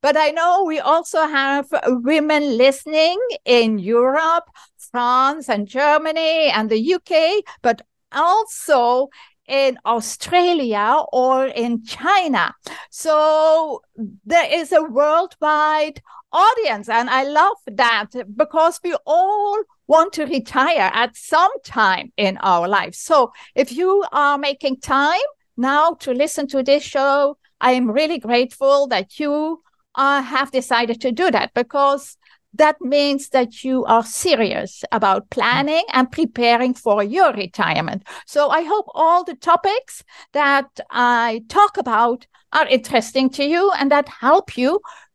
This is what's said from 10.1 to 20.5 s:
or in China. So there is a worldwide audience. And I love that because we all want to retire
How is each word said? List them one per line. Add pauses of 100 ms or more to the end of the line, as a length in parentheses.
or
in
China. (360)
So (440)
there
is
a
worldwide (300)
audience.
And
I
love (100)
that (240)
because
we (100)
all (260)
want
to
retire